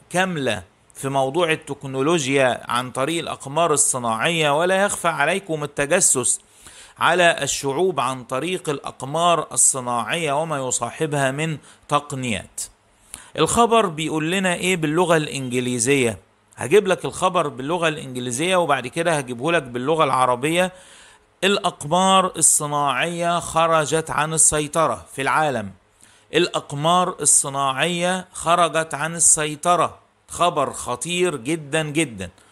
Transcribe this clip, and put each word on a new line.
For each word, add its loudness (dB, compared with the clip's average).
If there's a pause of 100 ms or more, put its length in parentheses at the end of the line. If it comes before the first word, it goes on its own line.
كاملة -2 (320)
في -6
موضوع 0
التكنولوجيا 0
عن -2
طريق -2
الأقمار -2
الصناعية. 2
ولا 2
يخفى 0
عليكم 0
التجسس 0 (580)
على 4
الشعوب -2
عن -4
طريق -4
الأقمار -2
الصناعية 0
وما -4
يصاحبها -2
من -4 (300)
تقنيات. -4 (760)
الخبر 4
بيقول -2
لنا 0
إيه -2
باللغة 2
الإنجليزية؟ 0 (400)
هجيب 2
لك 0
الخبر -2
باللغة -4
الإنجليزية -4
وبعد 0
كده 0
هجيبه -4
لك 0
باللغة 0
العربية. 2 (680)
الأقمار 2
الصناعية 0
خرجت 2
عن 0
السيطرة 2 (100)
في -6
العالم. 0 (640)
الأقمار 0
الصناعية 0
خرجت 0
عن -4
السيطرة. 2 (280)
خبر 0
خطير -2
جدا -4
جدا. -4 (220)